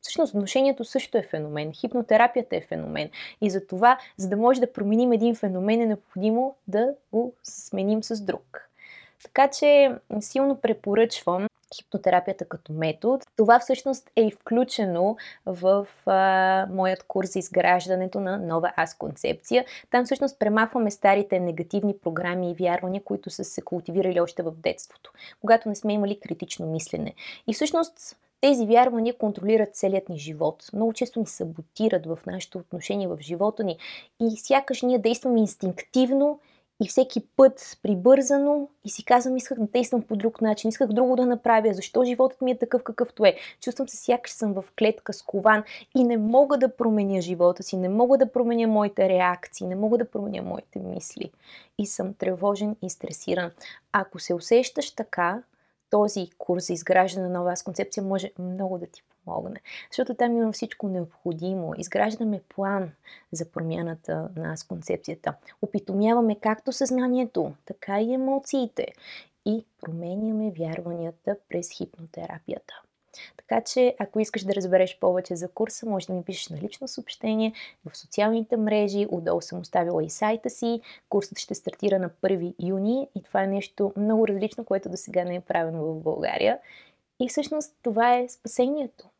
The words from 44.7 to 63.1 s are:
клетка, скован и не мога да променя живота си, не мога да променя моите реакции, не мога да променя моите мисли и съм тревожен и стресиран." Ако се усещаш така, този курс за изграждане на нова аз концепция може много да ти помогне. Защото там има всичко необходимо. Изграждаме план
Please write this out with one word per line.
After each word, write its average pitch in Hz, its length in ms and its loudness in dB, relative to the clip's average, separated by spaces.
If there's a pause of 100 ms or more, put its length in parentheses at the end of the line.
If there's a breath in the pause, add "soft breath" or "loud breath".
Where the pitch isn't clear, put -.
клетка, 220 340 0
скован 214 500 2 (320 loud breath)
и 254 80 6
не 240 140 4
мога 262 400 4
да 254 180 2
променя 208 460 0
живота 175 420 2
си, - 140 -6
не 185 120 -2
мога 240 280 4
да 240 140 4
променя 233 360 2
моите 208 420 2
реакции, 180 580 0
не 185 80 -4
мога 214 220 2
да 226 140 0
променя 202 300 -6
моите - 380 -8
мисли 185 520 -10 (460 loud breath)
и 202 80 -2
съм 196 280 -6
тревожен 202 680 -2
и 185 80 -8
стресиран." 175 600 -6 (400 loud breath)
Ако 196 280 -2
се - 140 -4
усещаш - 580 2
така, 196 520 -4 (460)
този 208 480 2
курс 180 300 -4
за 175 60 -2
изграждане 185 540 2
на 180 120 -2
нова 175 120 0
аз 180 120 -6
концепция 196 400 -6
може 190 360 -4
много 185 380 -6
да 175 80 -10
ти - 180 -20 (220)
помогне. - 360 -8 (300 loud breath)
Защото 254 220 -2
там 233 240 2
има 226 140 0
всичко - 360 -8
необходимо. 175 920 -6
Изграждаме 214 720 -2
план 196 420 -4 (400 loud breath)